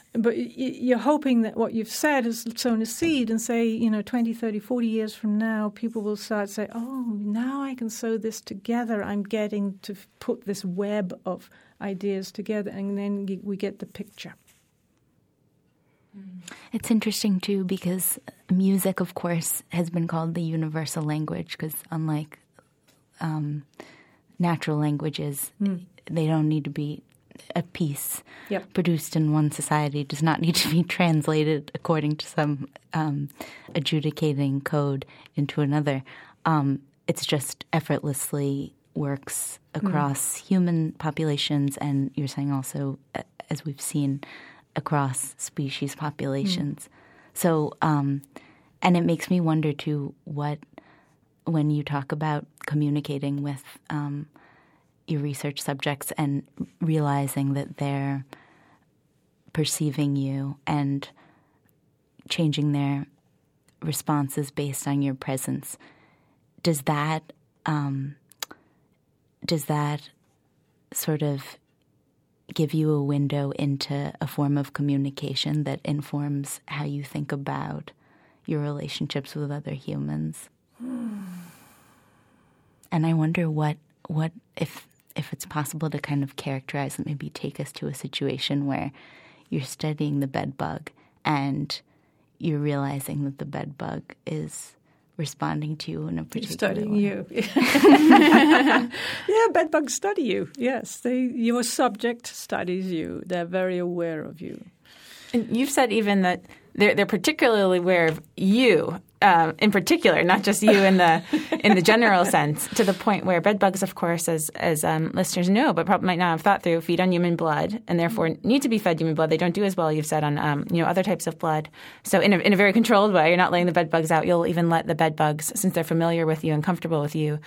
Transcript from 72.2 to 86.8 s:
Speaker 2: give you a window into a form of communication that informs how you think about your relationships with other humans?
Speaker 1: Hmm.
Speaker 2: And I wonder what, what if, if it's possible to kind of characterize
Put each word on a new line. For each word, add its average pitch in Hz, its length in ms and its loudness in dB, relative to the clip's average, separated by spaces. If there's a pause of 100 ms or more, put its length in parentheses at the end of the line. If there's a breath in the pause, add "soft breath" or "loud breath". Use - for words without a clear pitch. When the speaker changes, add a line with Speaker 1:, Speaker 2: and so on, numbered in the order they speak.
Speaker 2:
give 151 200 0
you 156 180 2
a 147 120 2
window 143 480 0
into 143 680 -2
a 147 80 -4
form 143 300 0
of 139 160 -4
communication 143 920 -2
that 139 220 -4
informs 143 800 -4
how 147 160 -8
you 143 200 -6
think 147 280 -8
about 143 600 -6 (540 soft breath)
your 151 140 -2
relationships 147 760 -6
with 147 160 -6
other 147 220 -8
humans? 147 760 -8 (320)
Speaker 1:
Hmm. 240 400 -8 (1700 loud breath)
Speaker 2:
And 160 140 2
I 165 80 4
wonder 165 360 2
what, 151 280 0 (300)
what 160 240 -2 (240)
if, - 320 -8 (280)
if - 180 -8
it's - 120 -10
possible 156 440 -6
to 147 100 -6
kind 143 240 -2
of 139 120 -8
characterize 139 640 -6